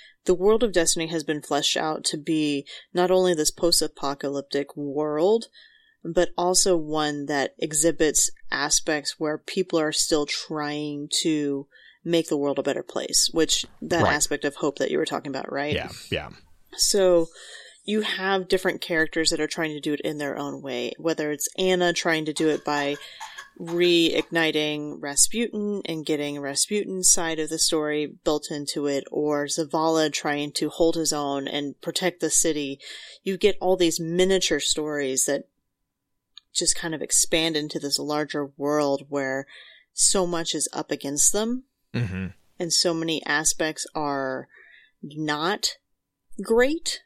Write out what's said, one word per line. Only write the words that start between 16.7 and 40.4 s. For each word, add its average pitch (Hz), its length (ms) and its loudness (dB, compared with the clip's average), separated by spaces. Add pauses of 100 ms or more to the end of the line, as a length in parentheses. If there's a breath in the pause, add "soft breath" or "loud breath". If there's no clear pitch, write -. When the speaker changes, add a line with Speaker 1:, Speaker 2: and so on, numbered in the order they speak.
Speaker 1:
So 180 520 6 (580 loud breath)
you 214 180 0
have 190 460 -2
different 185 320 0
characters 160 500 0
that 160 100 -2
are 156 80 0
trying 156 240 -4
to 151 80 -8
do 151 120 -2
it 147 100 -2
in 151 160 -4
their 143 200 -4
own 143 240 -6
way, 123 360 -4
whether 156 340 -2
it's - 160 -4 (100)
Anna 180 340 4
trying 160 340 0
to 156 60 -2
do 156 160 2
it 147 160 2
by 143 320 0 (640 loud breath)
reigniting 160 1400 2
Rasputin 208 840 0
and 160 220 -6
getting 147 320 -2
Rasputin's 185 720 0
side 160 300 2
of 156 80 -4
the 160 100 -4
story 151 480 0
built - 460 -2
into 147 340 -4
it, 139 240 0
or 147 360 0
Zavala 160 640 2
trying 147 400 -2
to 156 180 -2
hold 165 240 4
his 160 180 0
own 139 360 -2
and 143 320 -6
protect 175 400 -2
the 160 100 0
city. 147 480 0 (460 loud breath)
You 190 120 -2
get 196 240 2
all 185 160 4
these 170 240 4
miniature 175 600 2
stories 143 640 -2
that - 240 -2 (1040)
just - 220 2
kind 165 180 -4
of 143 80 -6
expand 165 540 2
into 147 220 -4
this 143 200 -2
larger 147 580 -2
world 143 520 0
where 139 380 -4 (460 loud breath)
so - 340 4
much 170 280 -2